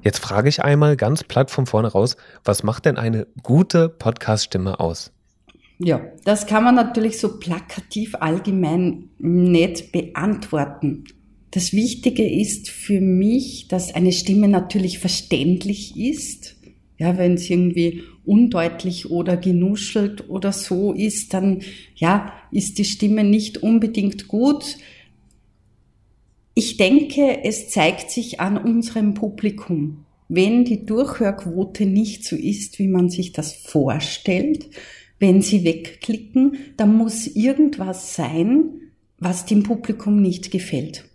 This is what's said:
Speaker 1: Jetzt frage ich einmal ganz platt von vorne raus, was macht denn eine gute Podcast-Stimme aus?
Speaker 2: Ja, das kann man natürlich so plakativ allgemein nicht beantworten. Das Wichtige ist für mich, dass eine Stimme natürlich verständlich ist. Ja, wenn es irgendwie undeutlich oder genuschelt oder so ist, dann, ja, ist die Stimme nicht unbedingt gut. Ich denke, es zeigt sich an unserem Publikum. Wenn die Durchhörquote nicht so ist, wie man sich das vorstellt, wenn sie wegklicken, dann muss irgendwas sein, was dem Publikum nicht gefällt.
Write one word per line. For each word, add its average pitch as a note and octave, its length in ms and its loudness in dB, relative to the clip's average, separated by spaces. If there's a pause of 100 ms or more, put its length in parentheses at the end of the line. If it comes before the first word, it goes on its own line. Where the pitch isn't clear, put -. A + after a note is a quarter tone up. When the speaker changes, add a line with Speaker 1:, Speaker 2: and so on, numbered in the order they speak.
Speaker 1:
Jetzt - 160 2
frage G#2+ 320 0
ich - 140 -2
einmal D3 340 4
ganz A#2+ 260 0
platt - 280 0
von B2+ 160 -2
vorne A2 220 0
raus, G#2 280 0 (260)
was G#2 200 0
macht A2 220 -2
denn C#3+ 120 2
eine A2+ 300 -2 (160)
gute E3 440 4
Podcast-Stimme G#2+ 920 -2
aus? E2 320 -6 (680)
Speaker 2:
Ja, E3 240 0 (240)
das G#3 220 2
kann G#3+ 160 2
man B3 100 6
natürlich A3+ 460 2
so - 200 -4
plakativ G3+ 800 -8
allgemein F3 920 0 (100)
nicht F3 720 2
beantworten. D#3 1120 -4 (480)
Das F3+ 200 -2
Wichtige A3+ 560 0
ist - 440 -4
für - 280 -2
mich, F#3+ 680 0
dass F3+ 260 -4
eine F3+ 200 2
Stimme G3+ 340 2
natürlich F#3 500 0
verständlich F3 1000 -2
ist. - 560 -6 (420)
Ja, F3+ 220 0
wenn F3+ 160 4
es F3 120 -4
irgendwie F3 580 0 (200)
undeutlich F3+ 840 2
oder F3 260 0
genuschelt G3 920 0
oder F#3+ 200 -2
so G3 420 -2
ist, - 420 -4
dann, F#3+ 260 0 (320)
ja, F#3+ 400 0 (180)
ist - 280 -4
die G#3 60 2
Stimme G#3+ 380 0
nicht G#3 360 2
unbedingt G#3+ 680 0
gut. C#4 500 0 (1800)
Ich - 220 -2
denke, C#4 680 2
es - 240 -4
zeigt - 420 0
sich - 300 -8
an G3 160 0
unserem A3+ 560 0
Publikum. G3+ 920 -4 (220)
Wenn G#3 380 2
die G#3+ 200 -2
Durchhörquote G#3 1000 -2
nicht G#3 400 0
so - 100 -6
ist, - 420 -6
wie G3 120 0
man F3+ 200 4
sich F3+ 220 -6
das D3+ 220 -8
vorstellt, F3+ 1160 -2 (480)
wenn F#3+ 240 6
sie F#3+ 220 2
wegklicken, A3 920 -2 (180)
dann G#3+ 200 4
muss A3+ 320 0
irgendwas B3 880 0
sein, G#3 760 0 (260)
was F3 280 -4
dem G#3 180 4
Publikum G#3 580 0
nicht F3+ 300 0
gefällt. D#3 640 -6